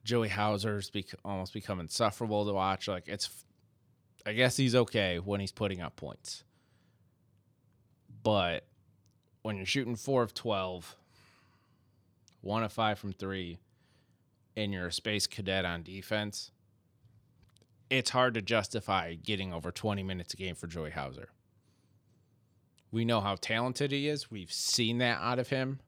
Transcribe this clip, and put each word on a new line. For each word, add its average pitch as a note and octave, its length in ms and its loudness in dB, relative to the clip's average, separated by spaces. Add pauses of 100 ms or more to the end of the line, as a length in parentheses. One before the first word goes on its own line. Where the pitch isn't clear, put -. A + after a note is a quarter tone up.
Joey A2+ 260 2
Hauser's G#2 640 0
bec-, - 240 -6 (100)
almost F#2+ 280 -4
become G2 260 -4
insufferable G#2 680 0
to G2+ 80 0
watch. F#2+ 340 2
Like, F2+ 200 -4
it's, G2 200 -4
f-, - 180 -14 (800)
I G#2+ 60 -2
guess B2 240 6
he's B2+ 180 4
okay G2+ 420 4
when G2+ 220 0
he's G2 120 -4
putting F#2+ 300 -2
up D#2+ 140 -8
points. - 480 -12 (1800)
But F#2+ 460 4 (760)
when G#2+ 160 -4
you're F#2+ 80 -6
shooting A#2+ 300 0
four C3 260 2
of A2+ 140 0
twelve, F#2 600 -2 (1500)
one G#2 220 0
of G#2 80 -2
five G#2+ 280 2
from G2 140 -6
three, F#2 460 -6 (960)
and G#2 160 0
you're F2+ 160 -2
a E2 60 -4
space G#2 320 0
cadet F#2+ 400 -2
on F2 160 -2
defense, G#2 680 -4 (1400)
it's C3 200 2
hard B2+ 240 6
to A2 60 0
justify G2 720 0
getting F#2+ 380 -2
over E2 180 -4
twenty G2+ 300 -2
minutes F#2 320 -6
a - 40 -10
game F2+ 180 -6
for - 100 -10
Joey E2 260 -6
Hauser. C2+ 380 -8 (1600)
We A#2 160 0
know A#2 160 4
how G2 140 2
talented B2 560 0
he C#3+ 160 0
is. D3+ 220 -4
We've F#2+ 220 -10
seen A#2 480 2
that A#2+ 220 4
out B2 180 2
of B2 100 -2
him. C3 380 -2